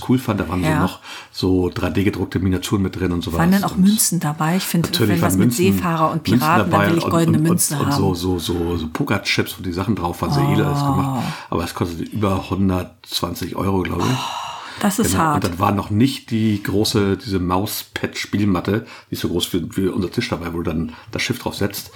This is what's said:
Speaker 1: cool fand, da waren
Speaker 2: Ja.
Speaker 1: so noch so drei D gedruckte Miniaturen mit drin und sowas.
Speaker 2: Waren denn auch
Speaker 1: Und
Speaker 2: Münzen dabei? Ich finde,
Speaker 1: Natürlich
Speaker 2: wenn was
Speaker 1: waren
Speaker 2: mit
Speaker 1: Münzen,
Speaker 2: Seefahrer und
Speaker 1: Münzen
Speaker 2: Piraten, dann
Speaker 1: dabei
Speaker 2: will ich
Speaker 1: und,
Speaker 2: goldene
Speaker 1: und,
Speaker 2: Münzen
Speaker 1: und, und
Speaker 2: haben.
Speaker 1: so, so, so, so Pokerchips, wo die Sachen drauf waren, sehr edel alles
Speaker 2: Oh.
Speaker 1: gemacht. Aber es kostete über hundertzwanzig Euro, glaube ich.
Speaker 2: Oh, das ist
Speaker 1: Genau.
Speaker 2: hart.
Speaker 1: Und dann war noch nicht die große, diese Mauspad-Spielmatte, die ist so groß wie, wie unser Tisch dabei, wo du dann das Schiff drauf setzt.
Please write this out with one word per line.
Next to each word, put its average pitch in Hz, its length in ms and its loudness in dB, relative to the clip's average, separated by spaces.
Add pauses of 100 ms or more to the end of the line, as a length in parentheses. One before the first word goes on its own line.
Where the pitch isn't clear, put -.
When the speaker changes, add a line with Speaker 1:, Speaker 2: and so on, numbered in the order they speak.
Speaker 1:
cool 127 100 4
fand, 107 220 -2
da 82 80 -2
waren 90 160 -2
Speaker 2:
Ja. 156 120 2
Speaker 1:
so - 60 2
noch - 180 -2 (320)
so 90 420 2
drei 87 160 -2
D 92 160 2
gedruckte 92 340 0
Miniaturen 92 420 0
mit 92 160 -2
drin 90 140 0
und 87 100 -2
sowas. 82 180 -2
Speaker 2:
Waren 170 120 4
denn 196 140 4
auch - 100 -4
Speaker 1:
Und 185 60 4
Speaker 2:
Münzen 196 400 4
dabei? 156 340 0
Ich 190 80 0
finde, - 260 0
Speaker 1:
Natürlich 107 260 2
Speaker 2:
wenn - 60 2
was 95 120 2
Speaker 1:
waren 95 60 4
Speaker 2:
mit - 100 6
Speaker 1:
Münzen, 175 240 2
Speaker 2:
Seefahrer 165 380 2
und 160 160 -4
Speaker 1:
Münzen 165 120 6
Speaker 2:
Piraten, 160 220 4
dann 180 100 0
Speaker 1:
dabei 160 200 4
Speaker 2:
will 170 60 4
ich 165 60 2
Speaker 1:
und, - 80 -2
Speaker 2:
goldene 165 260 4
Speaker 1:
und, 151 60 2
Speaker 2:
Münzen 165 340 2
Speaker 1:
und, 123 80 0
und 95 60 0
Speaker 2:
haben. 95 100 0
Speaker 1:
so, 95 140 2
so, 90 240 0
so, 87 380 -2
so 80 100 -4
Pokerchips, - 720 -2
wo 90 40 -10
die 90 100 -4
Sachen 98 220 0
drauf 87 260 -4
waren, 85 100 0
sehr - 180 2
edel 143 160 2
alles 143 160 0
Speaker 2:
Oh. 139 120 2
Speaker 1:
gemacht. 135 300 -2 (260)
Aber 85 140 -2
es 85 120 -6
kostete 87 280 -4
über 98 460 -2
hundertzwanzig 90 1080 -2
Euro, 95 260 0
glaube 87 200 -2
ich. 127 140 0
Speaker 2:
Oh, - 640 -8
das 208 180 0
ist 214 120 2
Speaker 1:
Genau. 165 120 2
Speaker 2:
hart. 147 200 0
Speaker 1:
Und 90 80 -2
dann 85 80 -6
war 104 140 2
noch 95 160 -2
nicht 120 420 0
die 110 320 2
große, 98 540 2
diese 98 220 -2
Mauspad-Spielmatte, 98 1500 -2 (240)
die - 60 -10
ist - 60 -6
so - 60 0
groß 85 260 -2
wie, - 220 -2
wie 95 120 0
unser 87 220 -2
Tisch - 200 -4
dabei, 85 240 -6
wo 85 40 -6
du 85 60 -2
dann 80 300 -4 (180)
das - 100 -4
Schiff - 180 -4
drauf - 160 -6
setzt. - 400 -4